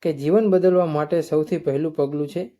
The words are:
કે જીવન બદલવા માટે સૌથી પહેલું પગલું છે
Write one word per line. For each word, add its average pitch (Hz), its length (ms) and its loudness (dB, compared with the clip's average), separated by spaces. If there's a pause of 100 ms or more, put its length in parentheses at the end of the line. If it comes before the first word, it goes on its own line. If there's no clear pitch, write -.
કે 160 120 -2
જીવન 170 360 2
બદલવા 180 360 4
માટે 151 360 0
સૌથી 156 360 -2
પહેલું 156 380 -2
પગલું 147 320 -2
છે 185 320 -8